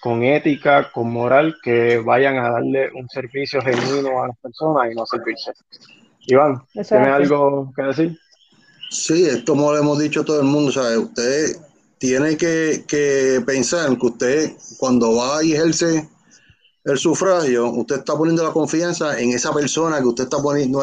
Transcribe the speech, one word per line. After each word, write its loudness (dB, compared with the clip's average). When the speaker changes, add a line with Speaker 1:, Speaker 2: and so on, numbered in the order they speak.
Speaker 1:
con 0
ética, 2
con -4
moral, 2
que 2
vayan 2
a 0
darle -2
un -14
servicio -6
genuino -2
a -4
las -12
personas -2
y -10
no -4
a -10
servirse. -8
Iván, 4
Speaker 2:
Eso -8
es -8
Speaker 1:
¿tienes 4
Speaker 2:
así. 2
Speaker 1:
algo 0
que -4
decir? -2
Speaker 3:
Sí, 0
es 0
como 2
le 2
hemos 2
dicho -2
a -2
todo 0
el 2
mundo, 2
¿sabe? 0
Usted -2
tiene 0
que, -2
que 2
pensar 0
que 0
usted, 0
cuando 2
va -2
y 2
ejerce 0
el 0
sufragio, 0
usted -4
está -4
poniendo 0
la -2
confianza -2
en 0
esa -2
persona -2
que 0
usted 0
está -4
poni-, 0
no, -2